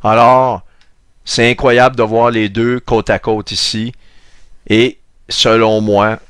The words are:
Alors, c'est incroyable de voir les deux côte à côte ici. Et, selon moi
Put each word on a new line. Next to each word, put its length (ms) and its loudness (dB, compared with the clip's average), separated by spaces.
Alors, 600 2
c'est 240 0
incroyable 460 2
de 80 -2
voir 300 0
les 160 -2
deux 320 -2
côte 300 -2
à 100 0
côte 320 -6
ici. 400 -6
Et, 300 0
selon 520 0
moi 380 0